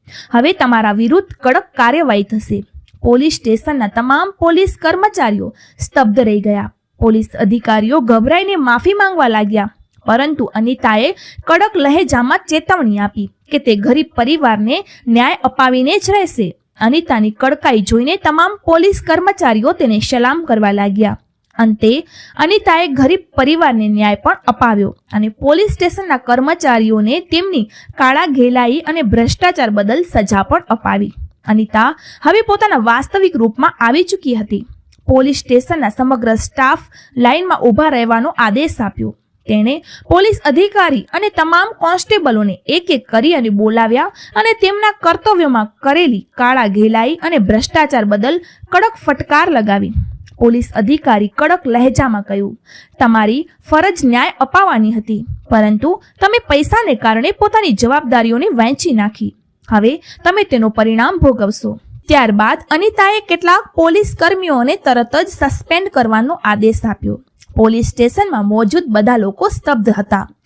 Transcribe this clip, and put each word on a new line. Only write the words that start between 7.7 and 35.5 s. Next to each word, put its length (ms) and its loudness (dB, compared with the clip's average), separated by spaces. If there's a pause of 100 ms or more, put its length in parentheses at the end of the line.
ગભરાઈને 560 2
માફી 360 0
માંગવા 360 0
લાગ્યા, 460 -2 (320)
પરંતુ 380 0
અનિતાએ 720 -2 (300)
કડક 320 0
લહેજામાં 640 0
ચેતવણી 600 -2
આપી 320 -6 (220)
કે 60 0
તે 180 0
ગરીબ 300 0 (100)
પરિવારને 680 0 (240)
ન્યાય 260 2
અપાવીને 640 0
જ 120 -4
રહેશે. 460 -2 (240)
અનિતાની 500 0
કડકાઈ 500 0
જોઈને 360 0
તમામ 480 0
પોલીસ 420 2
કર્મચારીઓ 680 0
તેને 280 0
સલામ 440 -2
કરવા 280 0
લાગ્યા. 480 -2 (380)
અંતે 480 2 (300)
અનિતાએ 500 0
ગરીબ 320 2 (180)
પરિવારને 520 2
ન્યાય 260 0
પણ 220 -2 (120)
અપાવ્યો 480 0 (160)
અને 160 -2
પોલીસ 440 0
સ્ટેશનના 440 -2
કર્મચારીઓને 1040 0
તેમની 500 -2 (280)
કાળા 280 2
ઘેલાઈ 520 2
અને 240 -4
ભ્રષ્ટાચાર 680 0
બદલ 420 0
સજા 300 0
પણ 280 -2
અપાવી. 420 -2 (340)
અનિતા 520 0 (240)
હવે 180 2
પોતાના 360 0
વાસ્તવિક 600 0
રૂપમાં 340 0 (100)
આવી 220 2
ચૂકી 320 -4
હતી. 320 -4 (400)
પોલીસ 300 2
સ્ટેશનના 520 0